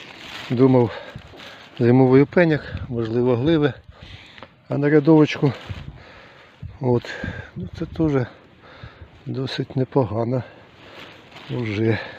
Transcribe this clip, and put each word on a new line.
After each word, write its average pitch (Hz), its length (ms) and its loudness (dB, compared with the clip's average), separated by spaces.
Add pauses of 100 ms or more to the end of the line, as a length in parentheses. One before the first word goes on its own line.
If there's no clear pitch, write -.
(500)
Думав, 127 400 4 (880)
зимовий 127 460 6
пеняк, 160 500 0 (140)
можливо, 120 480 -2
гливи. 147 360 0 (960)
А 135 100 -4
на 143 120 0
рядовочку, 151 600 4 (1300)
от, 123 340 0 (420)
ну, 180 120 -12 (100)
це 165 80 -6
теж 143 400 -2 (1000)
досить 127 500 -8
непогано. 120 680 0 (1080)
Уже 113 480 -2 (200)